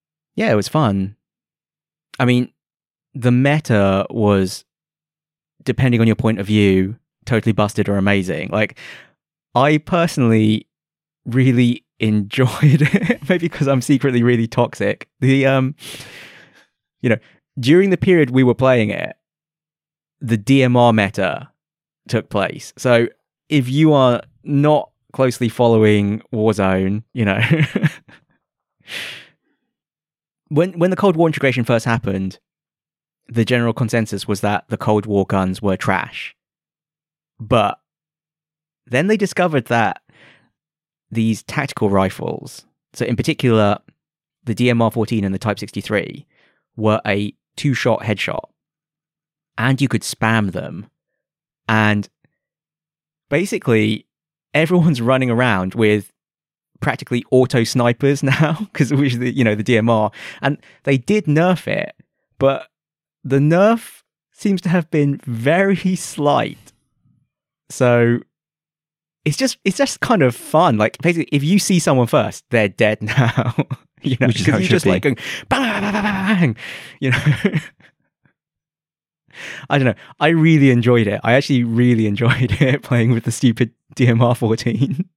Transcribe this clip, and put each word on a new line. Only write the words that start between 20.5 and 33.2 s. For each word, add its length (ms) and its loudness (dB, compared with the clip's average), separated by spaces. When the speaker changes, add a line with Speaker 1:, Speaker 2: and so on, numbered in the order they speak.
Speaker 1:
M 140 2
R 180 6
meta 560 -2
took 220 -4
place. 480 -6
So 300 2
if 200 0
you 240 4
are 300 2
not 460 0
closely 360 -2
following 720 2
Warzone, 720 0
you 100 -2
know, 160 0
<laughs> 1200 -4
when, 300 -2
when 120 2
the 60 -2
Cold 200 0
War 120 2
integration 360 -2
first 200 0
happened, 540 -4